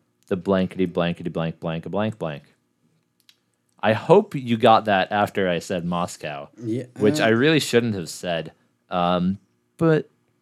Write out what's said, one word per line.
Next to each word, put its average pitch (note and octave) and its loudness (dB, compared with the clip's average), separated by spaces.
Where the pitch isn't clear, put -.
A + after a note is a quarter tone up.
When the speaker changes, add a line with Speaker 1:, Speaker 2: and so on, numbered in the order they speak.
Speaker 1:
the G2+ -2
blankety F#2 -2
blankety E2+ -4
blank E2 -6
blank E2 -8
a E2+ -12
blank G#2+ -4
blank. D2 -8
I G#2+ 2
hope F3 4
you A#2+ -2
got A2+ 6
that G2 0
after G2+ 0
I F2 0
said F2 -6
Moscow, E2 -6
Speaker 2:
Yeah, A#2+ -6
Speaker 1:
which B2 2
Speaker 2:
uh, - 2
Speaker 1:
I A2+ 4
really C3+ 4
shouldn't A#2 0
have E2+ -8
said. E2 -6
Um, F2+ 0
but D#3+ 2